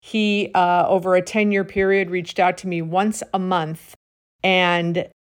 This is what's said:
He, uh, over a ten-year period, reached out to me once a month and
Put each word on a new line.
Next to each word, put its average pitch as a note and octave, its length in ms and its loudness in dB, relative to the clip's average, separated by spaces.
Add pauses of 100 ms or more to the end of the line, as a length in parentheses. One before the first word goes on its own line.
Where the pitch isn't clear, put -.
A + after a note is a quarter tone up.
He, G#3 520 -2
uh, F3 360 4
over F#3 260 2
a F3+ 60 4
ten-year G3+ 420 0
period, G3 460 0
reached F3+ 280 -6
out F3+ 200 2
to - 100 -10
me E3+ 140 -4
once F#3 420 -2 (100)
a G3 60 -2
month F3 560 -4 (480)
and F3 640 2 (160)